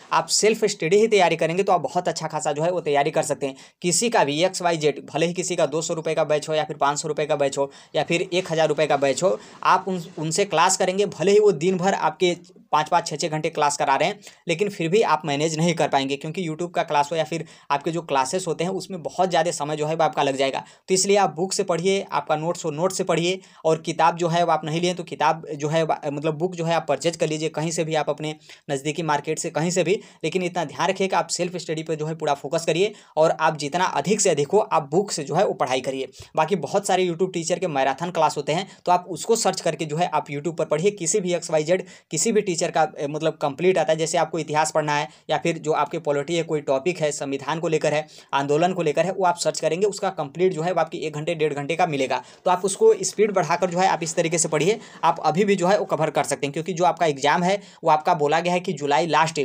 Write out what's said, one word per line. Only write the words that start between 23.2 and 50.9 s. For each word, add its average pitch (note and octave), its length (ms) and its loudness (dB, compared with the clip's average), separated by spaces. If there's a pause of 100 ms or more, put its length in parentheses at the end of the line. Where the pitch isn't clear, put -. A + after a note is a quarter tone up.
और D#3+ 160 2
किताब E3 360 2
जो E3+ 120 0
है E3+ 160 2
वो E3 80 2
आप D#3 120 0
नहीं D#3+ 160 -4
लिए F3 140 0
तो F3+ 100 -10
किताब D#3+ 480 0
जो D3 160 -4
है E3 140 2
वा-, D#3 240 -2
मतलब D3 280 -2
बुक F3 200 -4
जो E3 100 -6
है E3 100 0
आप E3 140 -2
परचेज D#3+ 280 -2
कर D#3+ 120 0
लीजिए D#3 220 -4
कहीं D#3 200 -4
से E3 140 -2
भी, D#3 100 -4
आप D3+ 160 0
अपने D#3 240 -6 (360)
नज़दीकी C#3+ 340 -4
मार्केट D3+ 340 -2
से E3+ 120 -6
कहीं D#3+ 200 -2
से F3+ 140 2
भी, E3+ 100 0 (300)
लेकिन E3 180 -2
इतना F3 240 -4
ध्यान C#3+ 220 -2
रखिए F#3+ 200 -2
कि F#3+ 80 -2
आप E3 140 0
सेल्फ F3+ 280 -4
स्टडी D#3+ 240 -6
पर D#3+ 120 -6
जो D3+ 120 -6
है D#3+ 100 -6
पूरा D3+ 200 -2
फोकस D#3+ 300 -4
करिए F3+ 260 2 (240)
और D#3+ 240 4
आप D#3+ 180 2
जितना D3 260 -2 (100)
अधिक F3+ 260 0
से F#3+ 100 4
अधिक C#3+ 200 0
हो G3 100 4
आप D#3+ 300 0
बुक G3 220 0
से D#3 120 -6
जो C3+ 100 -6
है F#3 120 2
वो F#3 80 0
पढ़ाई C3+ 280 0
करिए। C3 260 -6 (280)
बाकी D#3 220 2
बहुत F3+ 280 -2
सारे F#3 200 2
YouTube F3+ 260 -2
टीचर F3 260 -2
के F3+ 100 -4
मैराथन C3+ 420 0
क्लास D#3 260 0
होते D3 160 -2
हैं F#3 140 -2 (200)
तो F3 60 4
आप F3 180 2
उसको E3+ 280 0
सर्च G3 220 0
करके D#3+ 240 -2
जो D3 120 -4
है F3 140 2
आप - 180 -2
YouTube D3 300 -6
पर D#3+ 80 -2
पढ़िए, D#3+ 260 2
किसी G3+ 280 -2
भी F3 140 -2
एक्स E3 160 -6
वाई D#3 140 2
जेड, F#3 220 0 (240)
किसी A3+ 220 0
भी G#3+ 100 2
टीचर F3+ 280 -2
का, D#3+ 160 2 (120)
ए, - 80 -4
मतलब D#3 360 -2
कंप्लीट E3 360 2
आता D#3+ 140 2
है। D#3+ 60 0
जैसे D#3+ 200 0
आपको D#3+ 200 0
इतिहास D3+ 320 0
पढ़ना D3+ 260 0
है D3+ 120 -2 (220)
या D3+ 80 2
फिर E3 200 -2
जो D3+ 140 -2
आपके D3 260 -2
पॉलिटी D3 380 -2
है, E3 60 2
कोई D#3+ 180 -2
टॉपिक D3+ 400 0
है, D3+ 120 0
संविधान C#3+ 480 -4
को E3+ 80 -2
लेकर D#3 260 0
है, D3+ 120 -2 (280)
आंदोलन D3 380 2
को F3 100 -2
लेकर D#3+ 220 2
है, F#3 80 -4
वो F#3+ 120 -2
आप F3 120 2
सर्च - 240 -4
करेंगे, E3+ 260 0
उसका G3 240 -2
कंप्लीट E3 420 -2
जो D#3 100 -4
है F3+ 100 0
वो E3+ 80 0
आपकी D#3+ 180 -2